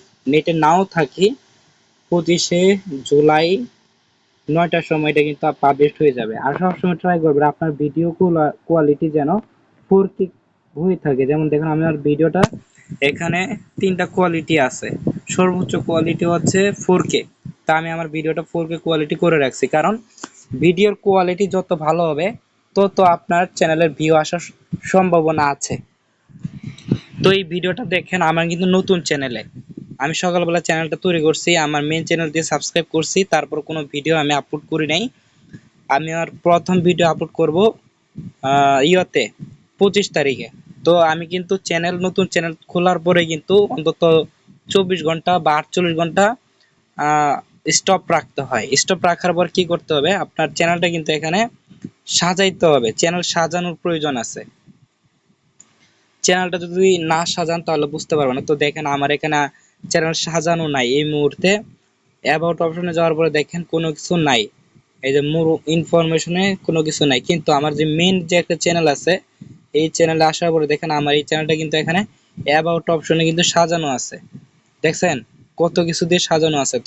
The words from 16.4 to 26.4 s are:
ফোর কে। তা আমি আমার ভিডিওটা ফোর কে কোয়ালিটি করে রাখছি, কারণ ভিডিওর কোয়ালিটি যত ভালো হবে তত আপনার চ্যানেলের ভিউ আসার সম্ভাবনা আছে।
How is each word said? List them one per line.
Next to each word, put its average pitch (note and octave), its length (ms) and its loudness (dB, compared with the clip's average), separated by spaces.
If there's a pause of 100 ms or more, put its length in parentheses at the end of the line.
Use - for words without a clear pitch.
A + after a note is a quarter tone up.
ফোর F#3 260 2
কে। - 180 -2 (360)
তা D#3+ 140 0
আমি E3 140 -4
আমার E3 180 -6
ভিডিওটা D#3 400 -4
ফোর E3 200 -4
কে E3 100 -6
কোয়ালিটি D#3+ 380 -2
করে E3 220 2
রাখছি, C3 280 0
কারণ E3 320 0 (640)
ভিডিওর F#3 420 4
কোয়ালিটি F#3 460 2
যত F3+ 300 -2
ভালো D#3+ 300 0
হবে D#3+ 240 -2 (440)
তত G3 320 2
আপনার F3 460 2
চ্যানেলের D#3+ 440 2
ভিউ D#3 180 2
আসার D#3+ 360 -2 (320)
সম্ভাবনা D#3+ 680 2
আছে। - 360 -10 (1300)